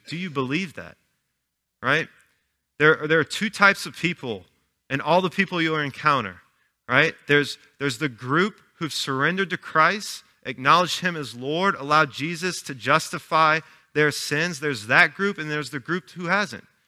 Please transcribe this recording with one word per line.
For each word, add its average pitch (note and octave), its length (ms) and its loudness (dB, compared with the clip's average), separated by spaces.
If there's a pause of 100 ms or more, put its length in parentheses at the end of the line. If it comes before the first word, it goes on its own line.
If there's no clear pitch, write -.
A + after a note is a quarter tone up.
do D3 80 -10
you F3+ 140 -8
believe C#3 460 -4
that? E2+ 220 -16 (840)
Right? C#3+ 260 0 (680)
There, D3+ 300 4
there D#3+ 120 4
are D3 40 2
two - 260 -6
types G3 360 4
of D#3+ 100 -12
people, B2+ 500 -4 (440)
and C3+ 120 -4
all E3 200 4
the F#3 80 0
people F3+ 320 -2
you'll D#3+ 180 0
encounter, C3 600 0 (460)
right? C#3+ 280 4 (120)
There's, C#3+ 300 2 (220)
there's C3+ 180 -2
the D3 120 -2
group C#3+ 520 -2 (140)
who've D3+ 180 -8
surrendered D#3+ 560 -2
to F3 80 -6
Christ, F3 640 0 (220)
acknowledged D3 540 2
him F3 160 -4
as B2 200 -8
Lord, D#3 400 0
allowed D3 360 2
Jesus E3 520 -6
to C#3 120 -10
justify D#3 840 2 (320)
their D3 180 2
sins. D#3 480 -4
There's C3 280 -6
that D3+ 280 4
group, G3 240 -4
and D#3 100 -8
there's D3+ 220 -4
the D3 80 -8
group E3 320 -8
who F3 160 -10
hasn't, F3+ 380 -2 (220)